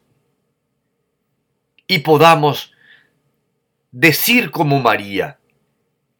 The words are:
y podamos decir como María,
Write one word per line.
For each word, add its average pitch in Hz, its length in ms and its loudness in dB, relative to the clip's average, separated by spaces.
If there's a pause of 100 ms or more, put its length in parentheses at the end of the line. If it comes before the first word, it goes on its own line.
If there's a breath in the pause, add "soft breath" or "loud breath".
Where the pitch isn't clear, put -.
(1900)
y 185 140 -2
podamos 156 720 2 (1160)
decir 165 600 0
como 143 280 -2
María, 101 600 -4 (800)